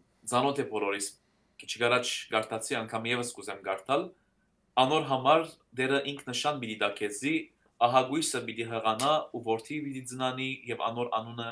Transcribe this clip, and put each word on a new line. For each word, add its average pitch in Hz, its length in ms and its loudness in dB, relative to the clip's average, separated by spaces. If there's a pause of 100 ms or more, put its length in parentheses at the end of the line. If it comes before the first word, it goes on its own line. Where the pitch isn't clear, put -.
(240)
ծանոթ 135 360 2
է - 60 0
բոլորիս, 101 440 -2 (500)
քիչ - 200 -10
առաջ 123 340 2 (120)
կարդացի, 113 500 0
անգամ 113 300 -4
ևս 120 260 0
կուզեմ 101 300 -10
կարդալ. 131 460 -2 (680)
"Անոր 143 280 4
համար 139 400 4 (240)
դերը 131 340 2
ինք 143 220 -8
նշան 143 340 -2
պիտի 107 160 -6
տա 104 160 0
քեզի, 107 440 -2 (460)
ահագույսը 131 600 4
պիտի 113 240 -6
հղանա 113 480 2 (140)
ու 117 140 -8
որդի 113 380 -2
պիտի 139 240 -8
ծնանի 127 460 -4 (140)
և 117 200 -4
անոր 117 280 -2
անունը 117 400 -4